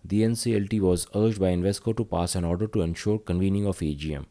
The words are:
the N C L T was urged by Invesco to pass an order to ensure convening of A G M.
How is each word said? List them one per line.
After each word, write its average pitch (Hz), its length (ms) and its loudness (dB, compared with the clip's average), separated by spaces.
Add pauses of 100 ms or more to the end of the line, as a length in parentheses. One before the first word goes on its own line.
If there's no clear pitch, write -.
the 98 220 0
N 117 100 0
C 117 180 -2
L 104 160 0
T 110 120 0
was 90 340 2
urged 107 240 2
by 92 120 2
Invesco 98 440 0
to 117 80 -2
pass 87 320 -2
an 90 80 0
order 87 240 0
to 104 140 0
ensure 104 380 0
convening 98 460 0
of 95 160 -2
A 76 140 -2
G 76 180 -6
M. 71 180 -8